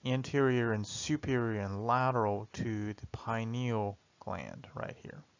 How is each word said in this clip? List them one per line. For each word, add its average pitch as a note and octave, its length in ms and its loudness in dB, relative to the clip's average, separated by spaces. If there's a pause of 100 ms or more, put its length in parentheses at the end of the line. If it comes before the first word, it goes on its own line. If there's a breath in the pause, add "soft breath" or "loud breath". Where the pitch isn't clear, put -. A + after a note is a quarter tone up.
anterior B2+ 680 4
and G#2 140 0
superior A#2+ 760 0
and G2 220 -2
lateral A#2 680 2
to G#2+ 420 -2
the - 160 -12
pineal A2+ 880 -2 (220)
gland D2 520 -8
right - 300 -8
here. - 220 -14 (160)